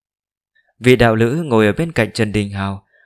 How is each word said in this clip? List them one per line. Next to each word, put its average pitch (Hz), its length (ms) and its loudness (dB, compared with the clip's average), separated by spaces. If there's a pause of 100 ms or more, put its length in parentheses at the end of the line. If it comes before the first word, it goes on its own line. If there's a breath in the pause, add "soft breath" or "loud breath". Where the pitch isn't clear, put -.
(800)
Vị 127 180 4
đạo 117 180 2
lữ 117 280 0
ngồi 113 240 2
ở 104 60 2
bên 165 200 -4
cạnh 107 200 -2
Trần 110 200 -4
Đình 101 180 -4
Hào, 98 360 -8 (200 soft breath)